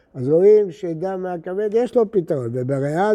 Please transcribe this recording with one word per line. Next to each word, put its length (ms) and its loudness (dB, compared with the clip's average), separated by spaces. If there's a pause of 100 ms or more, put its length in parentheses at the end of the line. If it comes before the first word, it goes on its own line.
(140)
אז 140 -4
רואים 420 6
שדם 520 -8
מהכבד 500 -6
יש 240 0
לו 140 2
פתרון, 420 -2
ובריאה 640 -2